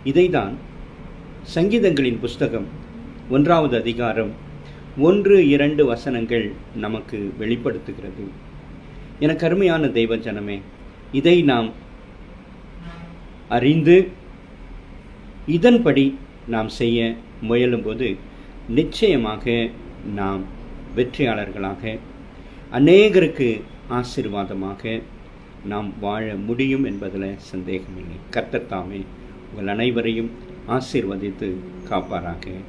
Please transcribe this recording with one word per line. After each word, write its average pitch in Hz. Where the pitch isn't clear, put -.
இதைதான் 135
சங்கீதங்களின் 165
புஸ்தகம் 113
ஒன்றாவது 147
அதிகாரம் 113
ஒன்று, 190
இரண்டு 143
வசனங்கள் 117
நமக்கு 107
வெளிப்படுத்துகிறது. 107
எனக்கு 156
அருமையான 165
தெய்வ 113
ஜனமே, 104
இதை 165
நாம் 120
அறிந்து 156
இதன்படி 165
நாம் 110
செய்ய 117
முயலும்போது, 113
நிச்சயமாக 117
நாம் 98
வெற்றியாளர்களாக, 107
அநேகருக்கு 151
ஆசீர்வாதமாக 101
நாம் 104
வாழ 107
முடியும் 131
என்பதில் 98
சந்தேகமில்லை. 92
கர்த்தர் 117
தாமே 95
உங்கள் 101
அனைவரையும் 117
ஆசீர்வதித்து 101
காப்பாராக. 87